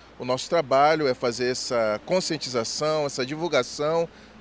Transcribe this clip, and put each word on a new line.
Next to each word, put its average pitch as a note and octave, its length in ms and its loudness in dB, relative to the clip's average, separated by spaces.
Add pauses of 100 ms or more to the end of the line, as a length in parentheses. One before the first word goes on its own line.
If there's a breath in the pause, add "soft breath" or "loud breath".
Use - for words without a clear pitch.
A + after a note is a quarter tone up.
(200 loud breath)
o B2 40 -10
nosso B2+ 260 -2
trabalho D3+ 580 4
é B2 80 2
fazer B2 360 -2
essa A2 540 0
conscientização, D3+ 1000 -2
essa C3+ 180 -4
divulgação, D#3 840 0 (340 loud breath)